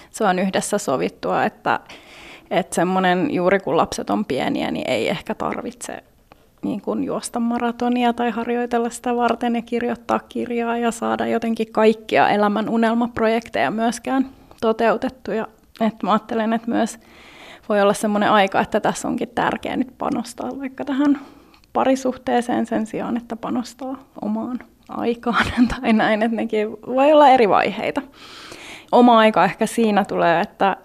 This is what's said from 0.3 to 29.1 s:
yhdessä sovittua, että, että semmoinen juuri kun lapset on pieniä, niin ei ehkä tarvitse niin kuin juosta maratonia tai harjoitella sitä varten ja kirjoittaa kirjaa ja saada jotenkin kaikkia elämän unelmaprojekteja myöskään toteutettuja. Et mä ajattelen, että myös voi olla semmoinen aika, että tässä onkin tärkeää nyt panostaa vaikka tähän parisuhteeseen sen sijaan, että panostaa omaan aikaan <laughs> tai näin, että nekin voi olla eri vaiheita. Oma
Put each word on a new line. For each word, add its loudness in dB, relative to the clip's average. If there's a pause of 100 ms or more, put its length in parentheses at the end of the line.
yhdessä -2
sovittua, -2
että, -4 (720)
että -2
semmoinen 2
juuri 2
kun -2
lapset -2
on -2
pieniä, -2
niin -6
ei 0
ehkä -6
tarvitse -8 (580)
niin -4
kuin -4
juosta -6
maratonia 0
tai -2
harjoitella -2
sitä -4
varten 0
ja -2
kirjoittaa -2
kirjaa -6
ja 0
saada -4
jotenkin -2
kaikkia 4
elämän 2
unelmaprojekteja 0
myöskään -2 (360)
toteutettuja. -2 (340)
Et -2
mä 0
ajattelen, -2
että -4
myös -2 (720)
voi 2
olla 4
semmoinen 0
aika, 4
että -2
tässä -4
onkin -4
tärkeää -2
nyt -6
panostaa -6 (100)
vaikka -10
tähän 0 (540)
parisuhteeseen 0
sen -4
sijaan, -6
että -10
panostaa -8 (240)
omaan -6 (300)
aikaan -2 (140)
<laughs> 4 (100)
tai 2
näin, 2
että 0
nekin -2
voi 2
olla 10
eri 6
vaiheita. 0 (880)
Oma 8